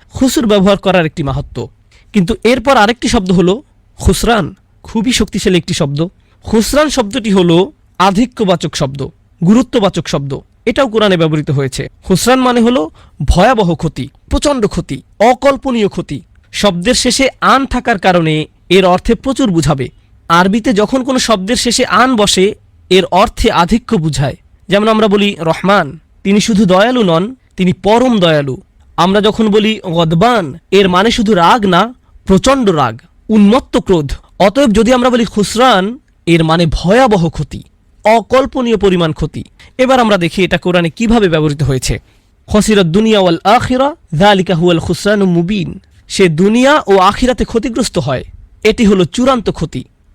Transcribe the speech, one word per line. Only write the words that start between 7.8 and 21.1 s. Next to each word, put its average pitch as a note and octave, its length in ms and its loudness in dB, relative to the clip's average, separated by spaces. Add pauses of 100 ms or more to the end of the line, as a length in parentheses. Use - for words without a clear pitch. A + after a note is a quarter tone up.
আধিক্যবাচক F#3+ 760 -2
শব্দ, C#3 320 -6 (360)
গুরুত্ববাচক G3+ 640 0
শব্দ, C#3 300 -6 (280)
এটাও C#4 220 0
কোরআনে G#3 280 0
ব্যবহৃত D#3 340 -2
হয়েছে। C3+ 380 -4 (140)
খুসরান A#3+ 380 0
মানে B3 200 0
হলো B3+ 300 0 (320)
ভয়াবহ F#3 520 2
ক্ষতি, C#3 340 -8 (220)
প্রচণ্ড C#4 360 0
ক্ষতি, E3 360 -8 (160)
অকল্পনীয় B3 680 0
ক্ষতি। - 320 -10 (320)
শব্দের G3+ 420 0
শেষে C4 340 0 (120)
আন B3 260 2
থাকার A#3+ 320 -4
কারণে D#3+ 480 0 (220)
এর F#3 160 4
অর্থে F#3 300 0
প্রচুর C4 360 -2
বুঝাবে। C#3+ 380 -2 (400)
আরবিতে F#3+ 440 2
যখন G#3+ 320 0
কোনো B3+ 140 -2